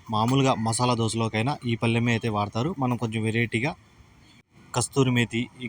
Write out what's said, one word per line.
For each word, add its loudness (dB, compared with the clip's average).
మామూలుగా 4
మసాలా 0
దోశలోకైనా 0
ఈ 0
పళ్ళెమే 2
అయితే -2
వాడతారు. -2
మనం 0
కొంచెం -4
వెరైటీగా -2
కస్తూరి 2
మేతి, 0
ఈ -8